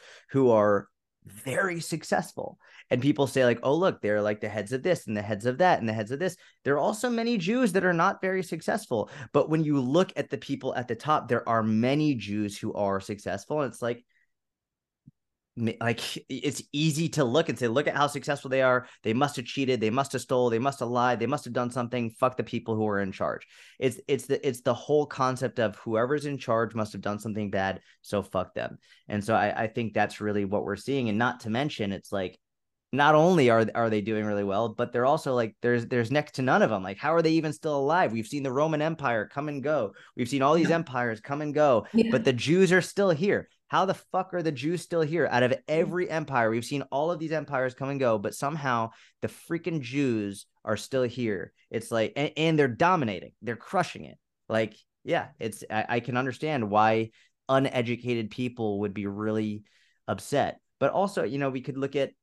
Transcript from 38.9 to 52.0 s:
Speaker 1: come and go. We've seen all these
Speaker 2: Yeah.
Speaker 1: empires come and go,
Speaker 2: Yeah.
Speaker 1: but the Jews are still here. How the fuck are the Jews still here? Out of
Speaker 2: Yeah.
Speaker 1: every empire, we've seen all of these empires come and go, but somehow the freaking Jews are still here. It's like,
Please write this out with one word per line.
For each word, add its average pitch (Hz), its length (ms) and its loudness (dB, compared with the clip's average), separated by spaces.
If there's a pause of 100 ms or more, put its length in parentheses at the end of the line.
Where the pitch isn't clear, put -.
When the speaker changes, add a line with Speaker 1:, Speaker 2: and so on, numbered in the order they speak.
Speaker 1:
come 147 200 -6
and 139 120 -6
go. 131 300 -2 (240)
We've 123 120 -2
seen 135 120 0
all 143 140 6
these 160 160 4
Speaker 2:
Yeah. 165 60 4
Speaker 1:
empires 123 440 -2
come 143 220 -6
and 151 100 -4
go, 139 400 6
Speaker 2:
Yeah. 226 180 4
Speaker 1:
but 127 140 2
the 135 80 4
Jews 160 400 4
are 185 80 6
still 196 300 0
here. 151 400 0 (160)
How 165 180 2
the 190 80 0
fuck 185 400 -6
are 180 100 -2
the 160 80 -2
Jews 151 300 -2
still 170 220 0
here? 156 240 0
Out 120 160 2
of 123 80 4
Speaker 2:
Yeah. 127 80 0 (100)
Speaker 1:
every 170 400 0
empire, 135 400 0
we've 117 160 -2
seen 143 160 -4 (100)
all 151 220 -2
of 170 60 -8
these 156 140 -6
empires 139 420 -2
come 135 160 -6
and 139 100 -4
go, 120 160 4
but 101 180 -4
somehow 139 540 -2 (320)
the 117 80 -2
freaking 165 540 -6
Jews 117 640 -2 (180)
are 110 140 -2
still 131 240 -2
here. 113 500 -4 (180)
It's 117 200 -6
like, 113 260 0